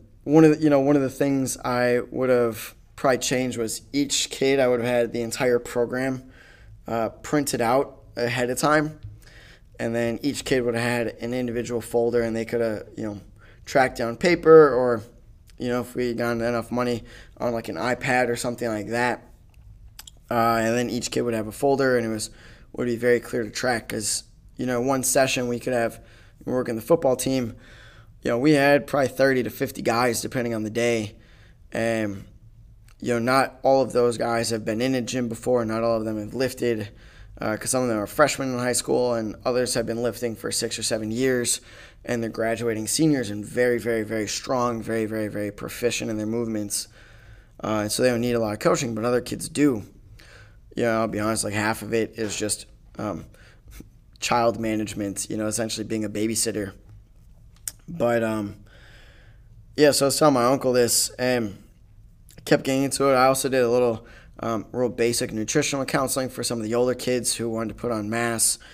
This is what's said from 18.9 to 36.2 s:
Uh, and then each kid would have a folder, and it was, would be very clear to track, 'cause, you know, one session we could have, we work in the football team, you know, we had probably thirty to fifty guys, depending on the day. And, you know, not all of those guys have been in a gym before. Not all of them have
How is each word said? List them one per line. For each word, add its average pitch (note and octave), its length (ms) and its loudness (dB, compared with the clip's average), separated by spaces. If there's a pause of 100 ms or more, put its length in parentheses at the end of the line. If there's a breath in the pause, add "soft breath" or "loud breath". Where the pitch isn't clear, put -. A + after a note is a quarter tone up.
Uh, A#2 320 4
and A2+ 140 2
then A#2+ 140 0
each A#2 200 -4
kid B2+ 120 0
would A#2+ 120 -2
have G#2+ 140 -4
a G#2+ 40 -10
folder, C3+ 440 2
and A#2 100 0
it A2+ 40 -2
was, G#2+ 200 -4 (440 loud breath)
would B2 120 -2
be A#2+ 100 0
very A#2+ 240 4
clear A#2+ 220 -4
to A2 80 -8
track, B2 380 -2
'cause, - 360 -4 (320)
you B2+ 100 -4
know, B2 160 0
one C3 200 0
session C3 460 2
we A#2+ 100 -2
could B2+ 140 -4
have, A#2 260 -2 (460 soft breath)
we C3 80 -6
work B2+ 160 0
in A#2+ 80 -4
the A2 60 -6
football C3 340 4
team, B2+ 400 -2 (680 loud breath)
you - 80 -2
know, A#2+ 80 0
we D3 140 4
had C#3+ 340 4
probably C#3 220 2
thirty C3 340 2
to A2+ 60 -6
fifty - 320 -6
guys, A#2+ 400 2
depending A#2 320 -4
on A2 100 -2
the A2 60 -4
day. A#2 480 0 (560 soft breath)
And, A2 520 -2 (760)
you A#2+ 140 0
know, A#2 40 2
not B2+ 440 2
all C3+ 180 6
of A#2+ 120 0
those A#2+ 260 2
guys A2+ 320 0
have A2+ 120 -2
been A2 200 -2
in C3 120 2
a B2+ 60 0
gym B2 280 -4
before. A#2 360 0
Not A2 180 -2
all A#2 140 2
of A2 80 -4
them A2 140 -4
have G#2 160 -8